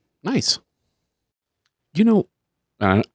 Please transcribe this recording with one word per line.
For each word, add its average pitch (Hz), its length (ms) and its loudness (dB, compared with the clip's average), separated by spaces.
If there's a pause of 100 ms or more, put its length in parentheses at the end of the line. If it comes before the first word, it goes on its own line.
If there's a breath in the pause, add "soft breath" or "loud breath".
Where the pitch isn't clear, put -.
(240)
Nice. - 360 -4 (1300)
You 185 100 0
know, 220 240 2 (520)
I, 101 240 0 (120)